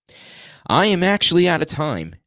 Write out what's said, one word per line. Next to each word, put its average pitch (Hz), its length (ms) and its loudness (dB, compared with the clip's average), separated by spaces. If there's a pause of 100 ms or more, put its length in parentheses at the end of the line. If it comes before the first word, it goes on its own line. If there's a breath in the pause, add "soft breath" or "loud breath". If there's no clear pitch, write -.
(680 loud breath)
I 170 200 2
am 185 160 0
actually 180 460 2
out 160 140 0
of 156 60 -6
time. 95 480 -6 (100)